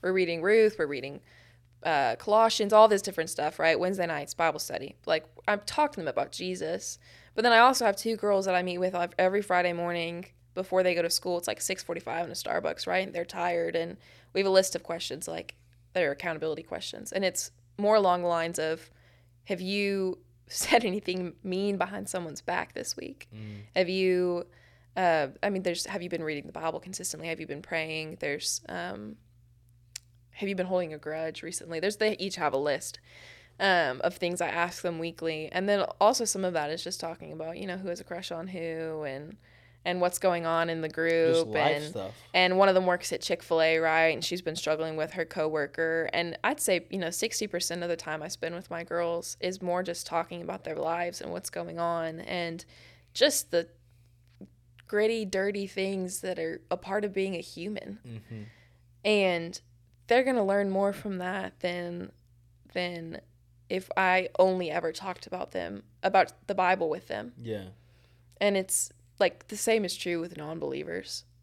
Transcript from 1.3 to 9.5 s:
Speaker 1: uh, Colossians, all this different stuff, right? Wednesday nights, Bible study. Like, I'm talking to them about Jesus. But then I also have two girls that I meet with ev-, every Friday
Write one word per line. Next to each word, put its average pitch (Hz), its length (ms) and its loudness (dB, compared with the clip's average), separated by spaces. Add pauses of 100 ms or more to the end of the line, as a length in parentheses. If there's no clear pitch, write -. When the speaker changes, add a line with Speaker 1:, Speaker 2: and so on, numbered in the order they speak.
Speaker 1:
uh, 139 340 2
Colossians, 214 540 4
all 220 160 12
this 202 140 6
different 165 280 -4
stuff, 151 300 -2
right? 160 180 4
Wednesday 185 300 0
nights, 147 260 -6
Bible 156 260 2
study. - 360 -8 (100)
Like, 160 200 2 (200)
I'm 208 160 2
talking 294 340 0
to - 60 -8
them 160 60 -2
about - 240 -2
Jesus. 180 680 -6 (360)
But 220 80 0
then 240 80 8
I 226 80 10
also 247 260 8
have 202 120 4
two 226 180 -2
girls 202 300 2
that 185 100 2
I 180 80 4
meet 180 140 -4
with 185 180 0
ev-, 175 240 -2
every 190 220 4
Friday 180 320 2